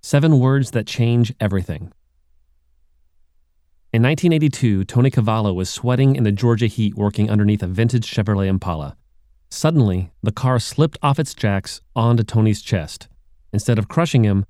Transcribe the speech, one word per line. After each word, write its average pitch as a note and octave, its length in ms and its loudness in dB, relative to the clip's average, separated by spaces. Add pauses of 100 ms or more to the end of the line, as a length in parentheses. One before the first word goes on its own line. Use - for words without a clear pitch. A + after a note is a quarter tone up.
Seven D3 360 4
words C3 320 2
that A2 160 -4
change A#2 540 0
everything. F2+ 520 -4 (2000)
In A2+ 100 2
nineteen D#3 300 2
eighty-two, B2+ 520 0
Tony B2 260 2
Cavallo A2 420 0
was F2+ 180 -4
sweating C3 460 2
in C3 80 0
the G#2 80 2
Georgia A#2 340 2
heat G#2+ 300 -2
working G#2 340 0
underneath G#2 320 2
a F2+ 60 -6
vintage A2+ 440 -2
Chevrolet G2+ 360 0
Impala. E2+ 480 -4 (540)
Suddenly, G#2+ 600 0 (100)
the A2 120 -2
car B2+ 260 0
slipped - 420 -2
off C#3+ 200 0
its D3+ 120 -4
jacks - 480 -4 (140)
onto A#2 300 2
Tony's G#2+ 360 0
chest. - 460 -6 (460)
Instead A2 260 0
of G#2 80 -2
crushing D#3 380 0
him G2+ 260 0